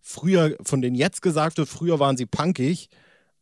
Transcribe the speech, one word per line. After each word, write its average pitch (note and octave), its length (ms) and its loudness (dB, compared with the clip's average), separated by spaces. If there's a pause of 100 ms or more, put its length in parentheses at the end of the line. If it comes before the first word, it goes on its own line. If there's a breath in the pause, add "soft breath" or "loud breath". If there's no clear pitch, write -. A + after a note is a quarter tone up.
früher, E3 600 0
von C3+ 180 0
denen B2 140 0
jetzt D3+ 260 0
gesagt D#3+ 380 0
wird, D3 100 0
früher E3 300 0
waren C#3 180 2
sie B2 80 -4
punkig, D#3 640 -2 (520 soft breath)